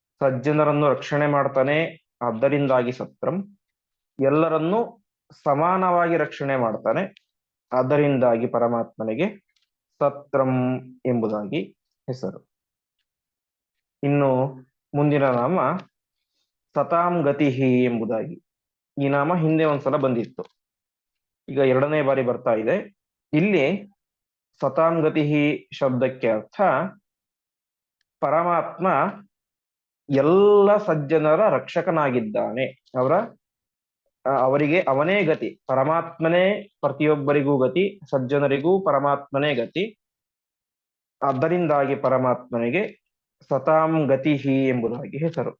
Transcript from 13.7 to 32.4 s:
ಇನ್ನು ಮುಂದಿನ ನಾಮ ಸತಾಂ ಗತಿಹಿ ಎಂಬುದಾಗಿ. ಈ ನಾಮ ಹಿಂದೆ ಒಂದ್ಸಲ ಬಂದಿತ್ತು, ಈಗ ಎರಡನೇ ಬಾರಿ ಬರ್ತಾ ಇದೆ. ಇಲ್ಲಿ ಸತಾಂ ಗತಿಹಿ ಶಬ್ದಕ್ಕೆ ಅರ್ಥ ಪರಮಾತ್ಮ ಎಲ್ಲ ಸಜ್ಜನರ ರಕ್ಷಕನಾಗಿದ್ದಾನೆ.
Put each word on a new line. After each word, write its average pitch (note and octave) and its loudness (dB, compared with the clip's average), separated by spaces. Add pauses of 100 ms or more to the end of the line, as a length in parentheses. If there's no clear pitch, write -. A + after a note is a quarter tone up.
ಇನ್ನು C3+ 0 (400)
ಮುಂದಿನ D3 2
ನಾಮ B2+ 0 (1160)
ಸತಾಂ E3+ 0
ಗತಿಹಿ C3 2
ಎಂಬುದಾಗಿ. A2+ -4 (600)
ಈ C#3 0
ನಾಮ C#3+ 0
ಹಿಂದೆ D#3+ 2
ಒಂದ್ಸಲ C#3+ 0
ಬಂದಿತ್ತು, B2 -4 (1040)
ಈಗ C3+ -4
ಎರಡನೇ C#3 2
ಬಾರಿ C3+ 0
ಬರ್ತಾ A#2+ -2
ಇದೆ. C#3+ -2 (380)
ಇಲ್ಲಿ F3 0 (680)
ಸತಾಂ D#3+ 0
ಗತಿಹಿ D3 0
ಶಬ್ದಕ್ಕೆ B2+ -2
ಅರ್ಥ G#2+ -4 (1600)
ಪರಮಾತ್ಮ E3+ -2 (1200)
ಎಲ್ಲ G3+ 6
ಸಜ್ಜನರ D#3+ 2
ರಕ್ಷಕನಾಗಿದ್ದಾನೆ. B2+ -2 (140)